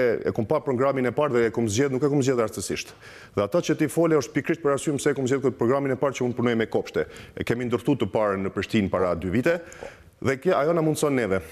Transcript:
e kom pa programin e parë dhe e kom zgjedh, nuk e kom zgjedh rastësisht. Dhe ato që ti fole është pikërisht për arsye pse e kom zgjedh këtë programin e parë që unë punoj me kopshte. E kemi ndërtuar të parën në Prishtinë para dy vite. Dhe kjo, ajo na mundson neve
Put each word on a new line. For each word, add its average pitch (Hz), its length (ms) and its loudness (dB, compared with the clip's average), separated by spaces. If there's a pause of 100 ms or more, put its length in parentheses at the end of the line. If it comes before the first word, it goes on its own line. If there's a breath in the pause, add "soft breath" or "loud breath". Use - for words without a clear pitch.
(180)
e - 160 -2
kom 110 160 -2
pa 156 160 2
programin 135 400 0
e 123 80 0
parë 147 220 0
dhe 120 100 6
e 110 80 2
kom 117 160 0
zgjedh, 135 240 2
nuk 127 80 0
e 147 80 2
kom 143 160 2
zgjedh 127 160 2
rastësisht. - 520 -4 (420 loud breath)
Dhe 101 80 2
ato 131 180 0
që - 160 0
ti 156 140 0
fole 165 260 2
është - 160 -2
pikërisht 151 300 -2
për 143 100 2
arsye 139 240 -2
pse 147 160 0
e 123 40 -2
kom 135 120 -2
zgjedh 131 140 2
këtë 127 160 0
programin 135 340 0
e 123 60 -2
parë 139 180 0
që 131 80 -2
unë 120 140 -2
punoj 120 180 2
me 113 80 2
kopshte. 92 380 -2 (340 loud breath)
E 95 80 -4
kemi 123 240 -2
ndërtuar 123 320 0
të 110 80 0
parën 104 380 0
në 90 80 -6
Prishtinë 98 340 0
para 92 240 2
dy 85 160 -4
vite. 165 300 0 (680 loud breath)
Dhe 131 160 0
kjo, 180 160 2
ajo 151 160 2
na 170 80 2
mundson 151 320 0
neve 98 380 0